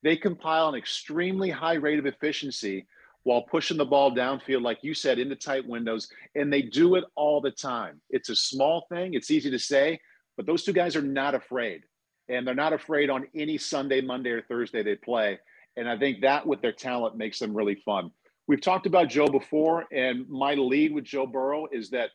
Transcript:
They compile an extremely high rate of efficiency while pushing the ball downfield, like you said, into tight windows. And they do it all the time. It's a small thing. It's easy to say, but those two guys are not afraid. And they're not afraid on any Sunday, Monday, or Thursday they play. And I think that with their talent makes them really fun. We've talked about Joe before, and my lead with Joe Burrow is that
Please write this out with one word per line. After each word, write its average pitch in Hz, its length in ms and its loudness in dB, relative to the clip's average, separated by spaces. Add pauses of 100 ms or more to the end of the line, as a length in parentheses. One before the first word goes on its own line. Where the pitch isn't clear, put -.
They 160 140 4
compile 160 520 0
an 139 60 -4
extremely 180 720 -4
high 160 260 0
rate 151 220 2
of 139 80 -2
efficiency 131 800 -4 (360)
while 120 180 4
pushing 165 340 -2
the 147 100 2
ball 139 300 6
downfield, 127 460 0
like 117 220 -2
you 151 100 -6
said, 131 260 0
into 135 160 -2
tight 135 320 -4
windows. 117 420 -4 (260)
And 143 180 0
they 139 80 4
do 156 340 4
it 180 80 2 (120)
all 147 260 2
the 135 100 -2
time. 117 480 -8 (100)
It's - 200 -4
a 170 60 -4
small 147 540 0
thing. 175 260 -6
It's - 160 -2
easy 143 200 2
to 127 80 -2
say, 143 400 2 (380)
but 104 80 -8
those 165 180 0
two 202 80 0
guys 175 240 2
are 156 60 2
not 139 340 0
afraid. 117 460 -4 (480)
And 127 180 -2
they're 127 80 -2
not 156 160 2
afraid 147 380 0
on 135 260 -2
any 151 220 -4
Sunday, 135 420 0
Monday, 127 300 -4
or 117 140 -2
Thursday 120 380 -4
they 104 140 0
play. 107 440 -2 (360)
And 120 140 -6
I 117 80 -2
think 127 240 0
that 139 240 2
with 107 160 -2
their 117 100 0
talent 120 460 -4
makes 110 220 -6
them 110 140 -4
really 101 220 0
fun. 98 360 -4 (360)
We've 143 140 4
talked 185 240 2
about 175 240 4
Joe 147 180 4
before, 151 640 2
and 127 380 -2
my 139 240 0
lead 143 400 2
with 143 100 -4
Joe 135 220 -2
Burrow 135 440 -2
is 113 200 -6
that 120 240 -2